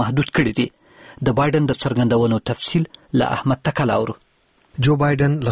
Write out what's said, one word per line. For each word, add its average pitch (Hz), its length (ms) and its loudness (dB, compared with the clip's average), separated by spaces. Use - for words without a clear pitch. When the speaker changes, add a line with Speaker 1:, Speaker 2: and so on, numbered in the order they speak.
Speaker 1:
محدود 127 340 -2
کړي 120 220 2
دي. 120 120 -2
د - 20 2
بایدن 147 260 2
د 135 60 0
څرګندونو 117 560 2
تفصیل - 320 -2
له 123 120 2
احمد - 440 -2
تکل 139 280 0
اورو. 107 260 -4
Speaker 2:
جو 147 120 4
بایدن 143 480 2
له 117 80 0